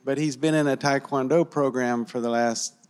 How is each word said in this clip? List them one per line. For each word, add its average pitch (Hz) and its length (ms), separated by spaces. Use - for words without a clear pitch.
but 139 140
he's 151 180
been 156 180
in 151 140
a 135 80
Taekwondo 139 720
program 123 560
for 120 160
the 117 80
last 117 460